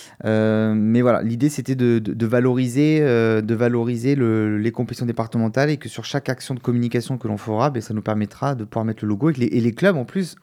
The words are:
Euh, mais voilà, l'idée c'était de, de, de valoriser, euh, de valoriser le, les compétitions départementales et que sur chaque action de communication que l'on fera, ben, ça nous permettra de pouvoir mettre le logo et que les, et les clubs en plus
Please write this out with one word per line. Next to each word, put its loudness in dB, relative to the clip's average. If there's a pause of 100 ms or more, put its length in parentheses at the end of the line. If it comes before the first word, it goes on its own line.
(240)
Euh, 2
mais 2
voilà, 4
l'idée 0
c'était -4
de, 4
de, -4
de -2
valoriser, 2
euh, 4
de -2
valoriser 0
le, 2
les 0
compétitions -4
départementales 0
et 0
que -14
sur -12
chaque -4
action -6
de -8
communication -2
que -6
l'on -2
fera, 0
ben, -4
ça -8
nous -6
permettra -2
de -6
pouvoir -4
mettre -4
le -2
logo 0
et -2
que -6
les, 2
et 0
les 2
clubs 2
en -2
plus -6